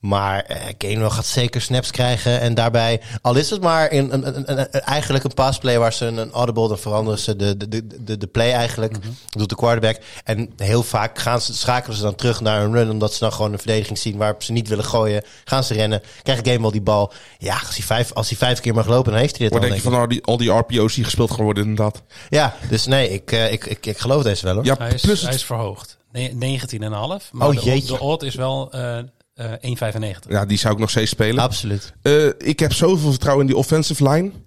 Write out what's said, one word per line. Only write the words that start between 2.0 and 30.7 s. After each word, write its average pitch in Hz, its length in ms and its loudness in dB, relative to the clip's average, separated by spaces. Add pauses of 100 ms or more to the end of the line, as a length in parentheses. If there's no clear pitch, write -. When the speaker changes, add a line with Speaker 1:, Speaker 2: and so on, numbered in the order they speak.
Speaker 1:
En 117 140 0
daarbij, 117 460 2 (220)
al 123 120 2
is 147 160 2
het 208 120 -4
maar 160 300 4
in, 139 200 2
een, 135 140 0
een, 139 240 -6
een, 139 80 0
een, 135 220 -2
eigenlijk 139 440 0
een 131 100 -4
passplay 131 440 2
waar 117 140 4
ze - 140 -4
een, 117 100 -4
een 113 140 -6
audible, 117 380 0
dan 104 100 -2
veranderen 107 400 -2
ze 104 180 -2
de, 101 200 0
de, 101 120 -8
de, 110 360 -8
de, 107 140 -6
de 101 80 -6
play 117 260 2
eigenlijk. 113 460 -2
Speaker 2:
Mhm. 98 100 -10 (220)
Speaker 1:
Doet 104 180 -2
de - 60 -2
quarterback. 113 420 2 (280)
En 113 320 -4
heel 107 260 2
vaak 113 360 -2
gaan 120 220 0
ze, - 140 -4
schakelen 123 420 -2
ze 101 60 -4
dan 104 120 0
terug 117 260 0
naar 107 220 2
een 104 100 2
run, 113 180 2
omdat 107 220 0
ze - 60 -6
dan 110 140 0
gewoon 107 200 -2
een 101 60 -6
verdediging 107 400 -2
zien 104 180 -4
waar 107 220 0
ze - 140 -6
niet 113 160 0
willen 107 160 -2
gooien. 107 380 0 (220)
Gaan 131 200 0
ze - 100 -4
rennen, 107 280 0 (200)
krijgt 123 240 0
Gainwell 113 240 2
die 107 120 -2
bal. 101 300 2 (260)
Ja, 101 280 -4
als - 100 -8
hij 101 100 -6
vijf, 117 260 0
als 107 160 -4
hij 107 100 -6
vijf 123 220 0
keer 117 140 -2
mag 107 120 2
lopen, 120 260 4
dan 110 80 2
heeft 147 180 0
hij 113 100 2
dit - 100 2
Speaker 3:
Wat 113 40 4
Speaker 1:
al, 123 60 2
Speaker 3:
denk 101 140 0
je 123 80 0
Speaker 1:
denk 127 40 2
Speaker 3:
van 120 100 2
Speaker 1:
ik. 120 220 -2
Speaker 3:
al 117 100 2
die, 117 140 2
al 113 160 4
die 120 100 -6
R - 20 4
P - 40 4
O's 110 120 2
die 117 100 0
gespeeld 113 260 0
gaan 110 140 -2
worden, 104 200 0
inderdaad? 107 380 -2 (260)
Speaker 1:
Ja, 143 260 2 (140)
dus 113 180 0
nee, 131 260 2
ik, - 200 -6
eh, 113 200 2
ik, - 140 -6
ik, - 200 -8
ik 104 120 -6
geloof 139 240 2
deze 110 220 0
wel, 92 100 2
hoor. 113 100 0
Speaker 3:
Ja, 139 140 4
Speaker 2:
Hij 117 140 -2
is, 123 100 -2
Speaker 3:
plus 202 200 2
Speaker 2:
hij 131 120 -2
is 131 100 -2
verhoogd. 113 520 -8 (160)
Ne-, 123 220 -6
negentien 127 480 -4
en 107 100 -4
een 104 60 -4
half. 156 340 -6
Maar 139 160 0
Speaker 1:
Oh, 143 60 4
Speaker 2:
de, 123 80 0
Speaker 1:
jeetje. 127 300 2
Speaker 2:
de 127 80 -4
odd 147 220 -2
is 135 120 -6
wel, 131 380 -4
eh, 123 260 -6 (360)
eh, 117 160 -10 (100)
één 123 160 -4
vijfennegentig. 107 540 -6
Speaker 3:
Ja, 101 140 2
die 104 140 0
zou 107 160 2